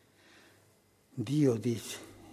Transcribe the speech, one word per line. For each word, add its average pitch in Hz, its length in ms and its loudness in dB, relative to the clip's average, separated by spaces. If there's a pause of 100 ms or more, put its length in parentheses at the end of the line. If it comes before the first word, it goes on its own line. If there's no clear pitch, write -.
(1160)
Dio 131 400 4
di-, 113 260 0 (520)